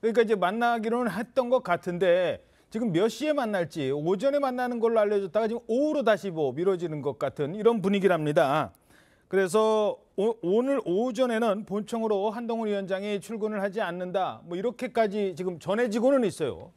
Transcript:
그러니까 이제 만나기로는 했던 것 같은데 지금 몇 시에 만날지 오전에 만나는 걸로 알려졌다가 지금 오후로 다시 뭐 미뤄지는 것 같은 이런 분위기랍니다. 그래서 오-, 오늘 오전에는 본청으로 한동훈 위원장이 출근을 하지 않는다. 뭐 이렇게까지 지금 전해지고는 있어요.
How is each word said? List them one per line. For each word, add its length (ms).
그러니까 220
이제 140
만나기로는 720
했던 400
것 140
같은데 800
지금 220
몇 160
시에 240
만날지 600
오전에 480
만나는 380
걸로 220
알려졌다가 480
지금 200
오후로 360
다시 260
뭐 220
미뤄지는 480
것 180
같은 360
이런 260
분위기랍니다. 920
그래서 720
오-, 260
오늘 420
오전에는 800
본청으로 680
한동훈 380
위원장이 520
출근을 420
하지 180
않는다. 640
뭐 140
이렇게까지 760
지금 240
전해지고는 680
있어요. 520